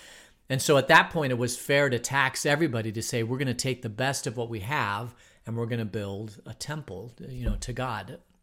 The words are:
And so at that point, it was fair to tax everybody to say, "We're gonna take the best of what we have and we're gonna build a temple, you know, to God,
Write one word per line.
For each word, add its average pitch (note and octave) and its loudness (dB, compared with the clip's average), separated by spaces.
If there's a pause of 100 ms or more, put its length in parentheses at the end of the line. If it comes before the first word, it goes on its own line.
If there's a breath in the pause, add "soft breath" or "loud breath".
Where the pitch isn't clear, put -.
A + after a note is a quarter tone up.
(500 loud breath)
And C3 0
so D3 6
at C3+ 4
that F3+ 8
point, C#3+ 0
it A#2+ 2
was A#2+ 0
fair C#3+ 4
to A#2+ 2
tax C3+ 0
everybody C3 2
to A2 -4
say, A#2 -2
"We're A#2 -2
gonna C3 -2
take B2+ -4
the A#2 -6
best C3 -4
of A#2+ -4
what A#2 -4
we A2+ -6
have A2+ -2 (320 soft breath)
and A2+ -6
we're A#2 -2
gonna A2+ -2
build G2+ -8
a A2+ -12
temple, B2 -10 (140)
you B2+ -10
know, A2 0
to - -6
God, A2+ -6 (240)